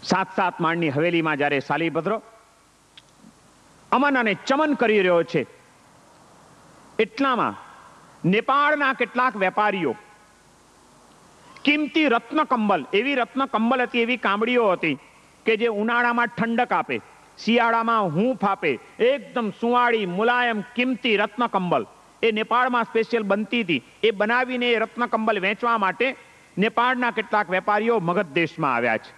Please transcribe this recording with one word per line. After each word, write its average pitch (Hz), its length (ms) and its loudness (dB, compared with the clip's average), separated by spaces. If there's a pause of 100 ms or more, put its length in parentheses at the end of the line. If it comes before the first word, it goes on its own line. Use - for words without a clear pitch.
સાત 190 340 -2
સાત 180 240 -2
માળની 165 280 0
હવેલીમાં 160 480 0
જ્યારે 143 240 0
શાલીભદ્ર 160 600 -4 (1700)
અમન 269 260 2
અને 220 180 0 (100)
ચમન 294 280 2
કરી 220 240 2
રહ્યો 180 240 4
છે, 160 240 -2 (1500)
એટલામાં 220 560 0 (720)
નેપાળના 269 680 2
કેટલાક 240 440 -2
વેપારીઓ 190 600 0 (1700)
કિંમતી 302 440 2
રત્નકંબલ, 233 840 0
એવી 247 220 0
રત્નકંબલ 247 680 0
હતી, 240 200 0
એવી 240 140 0
કામડીઓ 220 560 2
હતી 165 220 0 (520)
કે 220 100 2
જે 220 100 -2
ઉનાળામાં 233 600 0
ઠંડક 233 460 -2
આપે, 143 280 -2 (380)
શિયાળામાં 226 680 2
હૂંફ 196 400 0
આપે, 185 340 0 (200)
એકદમ 233 520 0
સુંવાળી, 240 560 0
મુલાયમ, 233 540 0
કિંમતી 240 560 -2
રત્નકંબલ, 190 680 0 (360)
એ 226 100 2
નેપાળમાં 233 520 0
સ્પેશિયલ 226 380 -2
બનતી 208 400 0
હતી. 165 220 -2 (180)
એ 220 80 4
બનાવીને 240 600 0
એ 233 80 2
રત્નકંબલ 220 640 -2
વેચવા 220 380 0
માટે 208 380 -2 (420)
નેપાળના 240 520 0
કેટલાક 208 400 -2
વેપારીઓ 208 500 0
મગધ 175 260 0
દેશમાં 156 480 -2
આવ્યા 117 240 0
છે. - 200 -14